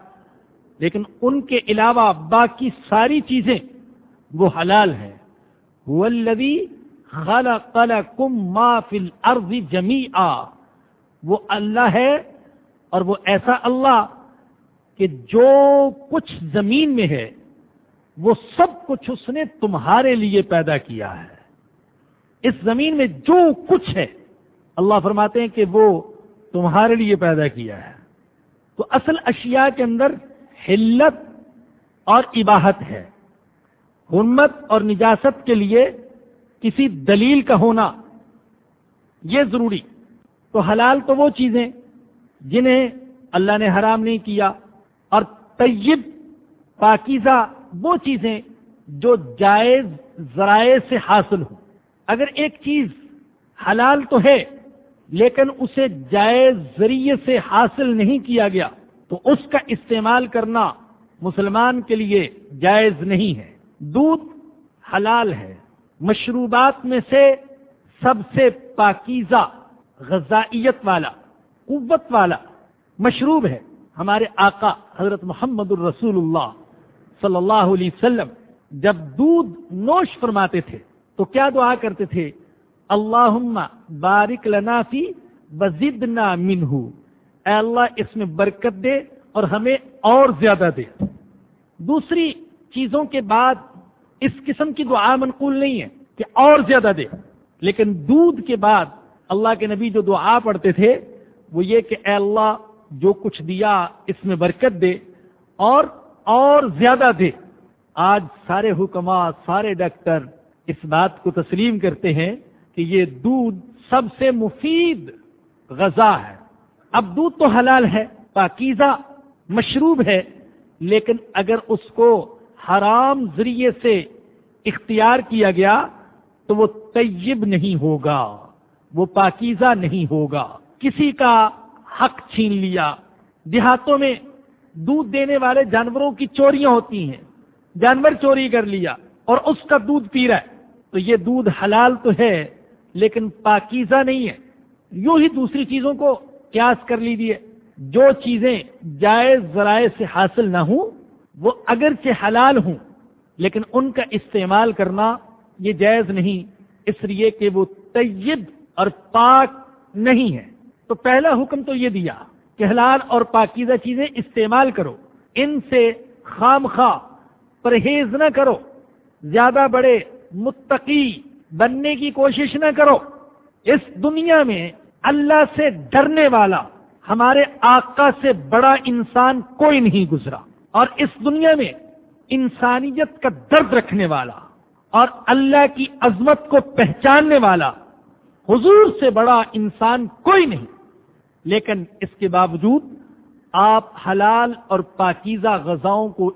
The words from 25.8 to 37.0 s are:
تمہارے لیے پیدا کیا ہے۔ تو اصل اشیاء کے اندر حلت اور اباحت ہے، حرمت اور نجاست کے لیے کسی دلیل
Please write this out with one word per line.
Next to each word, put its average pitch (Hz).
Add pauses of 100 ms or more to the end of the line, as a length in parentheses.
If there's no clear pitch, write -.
تمہارے 185
لیے 214
پیدا 160
کیا 110
ہے۔ - (800)
تو -
اصل 320 (100)
اشیاء 262
کے 262
اندر 240 (580)
حلت 226 (640)
اور 233 (100)
اباحت 196
ہے، 95 (1040)
حرمت 247 (180)
اور 214
نجاست 214
کے 240
لیے 214 (720)
کسی 262
دلیل 202